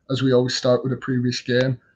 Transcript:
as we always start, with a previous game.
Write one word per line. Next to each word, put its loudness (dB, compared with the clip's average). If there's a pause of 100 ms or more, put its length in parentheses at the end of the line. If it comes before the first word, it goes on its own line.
(100)
as -2
we 2
always 2
start, 2
with -2
a -4
previous -2
game. 0 (180)